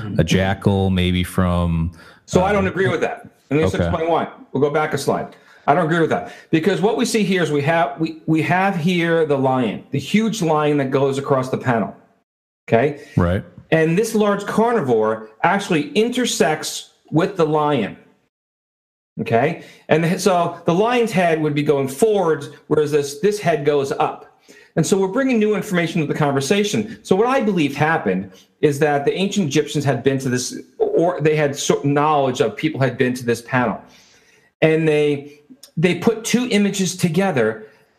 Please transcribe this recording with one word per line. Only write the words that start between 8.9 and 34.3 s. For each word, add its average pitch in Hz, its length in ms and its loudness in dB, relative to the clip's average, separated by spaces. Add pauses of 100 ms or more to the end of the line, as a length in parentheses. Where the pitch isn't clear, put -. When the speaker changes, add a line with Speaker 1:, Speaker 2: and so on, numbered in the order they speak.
Speaker 2:
the 143 120 2
lion, 131 520 0
the - 80 -4
huge 214 420 0
lion 151 380 2
that 127 120 -2
goes 135 280 0
across 131 320 -2
the 113 80 -2
panel. 113 360 -2 (760)
Okay? 185 360 2 (120)
Speaker 1:
Right. 117 280 2 (260)
Speaker 2:
And 160 280 2
this 226 160 0
large 202 320 0
carnivore 127 840 0 (120)
actually 170 500 0
intersects 220 1000 -2 (200)
with 165 260 0
the 160 100 2
lion. 147 500 0 (1200)
Okay? 139 420 0 (260)
And 160 160 2
the, 180 140 0
so 175 480 0
the 170 80 2
lion's 226 380 2
head 165 280 2
would 151 140 0
be 147 80 0
going 139 260 0
forward, 160 560 0 (220)
whereas 151 240 0
this, - 300 -2
this 208 180 0
head 156 260 0
goes 143 280 0
up. - 320 -4 (520)
And 165 100 2
so 196 120 2
we're 190 100 0
bringing 254 300 0
new 214 160 2
information 170 480 -2
to 143 40 -4
the 151 60 -2
conversation. 143 920 -2
So - 140 2
what 220 100 4
I 247 140 2
believe 175 340 0
happened 107 560 -2 (300)
is 147 200 2
that 147 260 2
the 143 80 2
ancient 196 320 0
Egyptians 143 400 0
had 123 180 0
been 135 140 2
to 131 100 -6
this, 123 320 -4 (180)
or - 400 0
they 156 160 2
had 147 220 0
so-, - 260 0
knowledge 143 600 2
of 110 120 -2
people - 240 -4
had 123 200 -2
been 127 160 0
to 123 100 -10
this 117 160 -2
panel. 120 400 -2 (800)